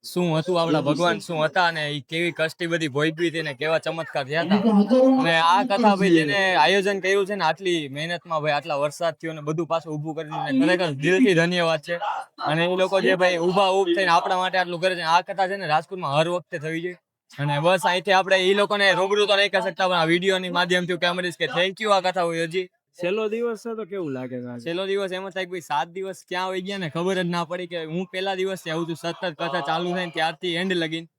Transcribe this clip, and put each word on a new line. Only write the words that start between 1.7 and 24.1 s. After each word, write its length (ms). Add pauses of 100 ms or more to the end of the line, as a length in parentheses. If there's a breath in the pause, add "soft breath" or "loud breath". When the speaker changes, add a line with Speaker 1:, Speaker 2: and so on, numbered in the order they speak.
Speaker 1:
ઈ 120
કેવી 300
કષ્ટી 360
બધી 200
ભોગવી 420
હતી 120
ને 120
કેવા 240
ચમત્કાર 460
થયા 180
હતા. 140 (680)
અને 180
આ 240
કથા 320
ભાઈ 140
જેને 460
આયોજન 440
કર્યું 260
છે 100
ને 100
આટલી 420
મહેનતમાં 540
ભાઈ 100
આટલા 240
વરસાદ 380
થયો 200
ને 80
બધું 260
પાછું 260
ઊભું 220
કરી 140
દીધું 300
ને 60
ખરેખર 260
દિલથી 420
ધન્યવાદ 480
છે. 140 (440)
અને 260
એ 100
લોકો 260
જે 140
ભાઈ 220
ઊભા 320
ઊભ 180
થઈને 240
આપણા 260
માટે 200
આટલું 240
કરે 140
છે, 60
આ 200
કથા 260
છે 80
ને 120
રાજકોટમાં 500
હર 100
વખતે 320
થવી 220
જોઈએ. 160 (420)
અને 200
બસ 260
અહીંથી 260
આપણે 260
ઈ 160
લોકોને 400
રૂબરૂ 320
તો 100
નહીં 160
કહી 100
શકતા, 260
પણ 80
આ 80
વીડિયોની 460
માધ્યમથી 440
હું 60
કહેવા 140
માંડીશ 260
કે 60
thank 360
you 100
આ 80
કથા 220
હોય 220
હજી. 260 (320)
Speaker 2:
છેલ્લો 280
દિવસ 280
છે 180
તો 100
કેવું 260